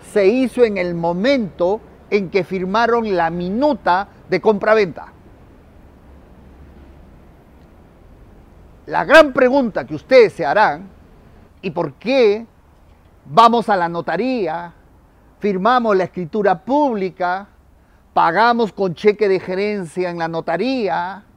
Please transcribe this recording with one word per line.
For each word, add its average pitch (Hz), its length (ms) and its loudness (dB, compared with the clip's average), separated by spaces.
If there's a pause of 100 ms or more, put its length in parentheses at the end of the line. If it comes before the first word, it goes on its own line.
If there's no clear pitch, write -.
(120)
se 202 140 4
hizo 247 360 2
en 214 140 2
el 180 180 -4
momento 185 840 -2 (300)
en 202 180 -2
que 185 160 -2
firmaron 214 720 -2
la 165 140 0
minuta 190 760 -2 (220)
de 185 100 0
compraventa. 208 680 0 (3750)
La 156 220 -4
gran 285 260 6
pregunta 247 540 0
que 151 80 -10
ustedes 226 400 4
se 165 100 -6
harán, 185 460 0 (720)
¿y 190 80 -6
por 156 240 -6
qué 226 500 2 (800)
vamos 226 460 2
a 202 60 2
la 175 120 -2
notaría, 170 840 -4 (640)
firmamos 208 580 2
la 185 80 2
escritura 180 580 -2
pública, 196 840 -2 (640)
pagamos 208 640 2
con 190 200 -4
cheque 208 320 2
de 190 140 2
gerencia 185 680 -6
en 175 80 -10
la 165 100 -4
notaría? 180 960 -4 (120)